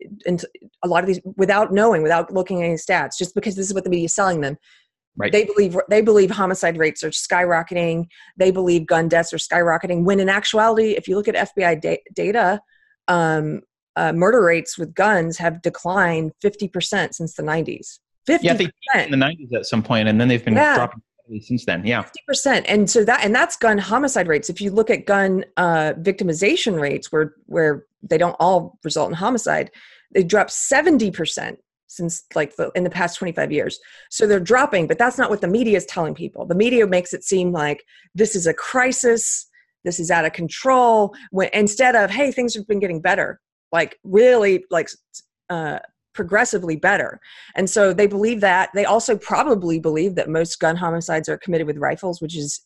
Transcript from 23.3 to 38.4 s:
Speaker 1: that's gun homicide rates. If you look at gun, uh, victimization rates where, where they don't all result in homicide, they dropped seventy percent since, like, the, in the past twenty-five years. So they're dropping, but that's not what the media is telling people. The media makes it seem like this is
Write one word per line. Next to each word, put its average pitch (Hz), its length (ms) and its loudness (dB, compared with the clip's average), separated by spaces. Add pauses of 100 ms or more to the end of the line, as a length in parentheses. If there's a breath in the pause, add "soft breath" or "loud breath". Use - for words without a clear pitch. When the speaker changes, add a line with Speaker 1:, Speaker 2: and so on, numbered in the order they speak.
Speaker 1:
that's 311 220 0
gun 220 220 2
homicide 214 500 0
rates. 151 220 0
If 175 100 -10
you 202 100 -4
look 220 200 0
at 175 160 0
gun, 196 400 2 (100)
uh, 165 380 2
victimization 190 840 0
rates 143 320 -4
where, 156 260 -2 (100)
where 156 400 -2 (160)
they 160 160 0
don't 175 200 0
all 175 460 2
result 147 240 -2
in 170 60 -4
homicide, 170 560 -2 (420 loud breath)
they 190 120 2
dropped 196 260 2
seventy 277 600 2
percent - 480 -8 (280)
since, - 380 -8 (100)
like, 151 220 -4
the, - 180 -4
in 180 100 0
the 175 60 -2
past 175 260 -4
twenty-five 165 340 -4
years. 147 280 -4 (320 loud breath)
So - 160 0
they're 202 140 2
dropping, 214 480 2
but 160 100 0
that's 240 180 2
not 254 140 0
what 208 100 -2
the 180 80 -2
media 214 300 2
is 175 80 -4
telling 156 280 -4
people. - 300 -12
The 170 100 -4
media 226 320 4
makes 180 280 -2
it - 100 -12
seem 180 280 0
like 147 300 -2 (320 soft breath)
this 208 220 0
is 175 100 -2